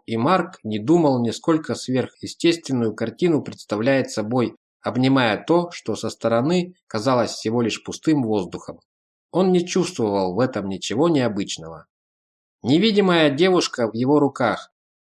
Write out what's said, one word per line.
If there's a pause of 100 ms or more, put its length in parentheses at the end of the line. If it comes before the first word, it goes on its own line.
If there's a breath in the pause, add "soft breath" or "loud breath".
и
Марк
не
думал,
насколько
сверхъестественную
картину
представляет
собой, (260)
обнимая
то,
что
со
стороны (120)
казалось
всего
лишь
пустым
воздухом. (540)
Он
не
чувствовал
в
этом
ничего
необычного. (720)
Невидимая
девушка
в
его
руках. (320)